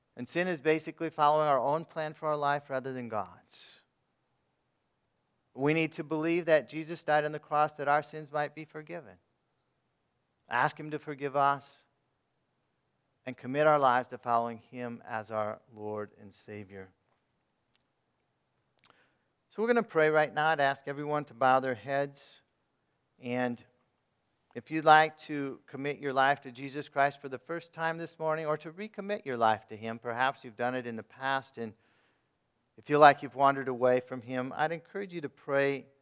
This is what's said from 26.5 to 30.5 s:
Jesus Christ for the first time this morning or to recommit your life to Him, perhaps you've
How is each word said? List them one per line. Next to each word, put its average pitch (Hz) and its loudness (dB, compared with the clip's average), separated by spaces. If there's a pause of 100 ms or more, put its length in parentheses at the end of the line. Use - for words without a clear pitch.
Jesus 139 -12
Christ 143 0
for 143 -12
the 131 -10
first 165 -12
time 160 -4
this 165 -14
morning 156 -4
or 151 0
to 160 -14
recommit 202 -10
your 131 -4
life 110 2
to 110 -14
Him, 113 -8
perhaps 127 -2
you've 113 -18